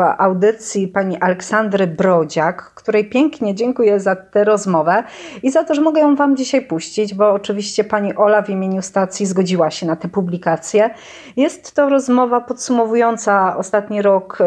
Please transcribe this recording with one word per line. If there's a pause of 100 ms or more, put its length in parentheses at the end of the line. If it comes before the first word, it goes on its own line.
(180)
audycji
pani
Aleksandry
Brodziak, (120)
której
pięknie
dziękuję
za
tę
rozmowę (380)
i
za
to,
że
mogę
ją
wam
dzisiaj
puścić,
bo
oczywiście
pani
Ola
w
imieniu
stacji
zgodziła
się
na
tę
publikację. (460)
Jest
to
rozmowa
podsumowująca
ostatni
rok